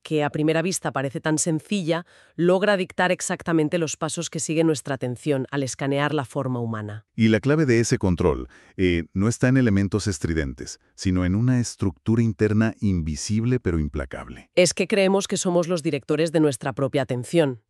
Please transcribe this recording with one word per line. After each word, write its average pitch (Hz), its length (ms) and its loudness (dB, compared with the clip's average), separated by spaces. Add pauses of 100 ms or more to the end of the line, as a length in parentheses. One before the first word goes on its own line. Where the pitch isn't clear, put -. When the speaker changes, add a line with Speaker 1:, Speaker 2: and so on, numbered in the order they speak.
Speaker 1:
que 147 220 0
a 143 60 -2
primera 156 300 0
vista 160 300 -4
parece 139 300 -4
tan 156 160 0
sencilla, 165 680 -2 (300)
logra 185 400 2
dictar 180 380 -2
exactamente 165 640 -2
los 160 180 -4
pasos 160 340 -8
que 156 120 -6
sigue 165 240 0
nuestra 143 300 -2
atención 127 540 -4
al 139 140 -4
escanear 139 500 -2
la 143 120 -2
forma 127 340 -4
humana. 107 460 -8 (100)
Speaker 2:
Y 110 140 4
la 107 100 4
clave 151 260 2
de 117 140 4
ese 117 180 2
control, 80 520 0 (260)
eh, 87 380 2
no 98 160 2
está 127 180 0
en 131 80 4
elementos 101 520 2
estridentes, 78 760 -2 (140)
sino 90 280 0
en 90 120 2
una 123 260 2
estructura 113 600 0
interna 107 600 2
invisible 104 800 0
pero 82 180 0
implacable. 69 760 -8
Speaker 1:
Es 180 180 4
que 190 120 -4
creemos 196 440 0
que 196 80 -2
somos 175 320 0
los 170 120 -2
directores 151 520 -2
de 165 80 4
nuestra 139 320 0
propia 135 300 -2
atención. 131 640 0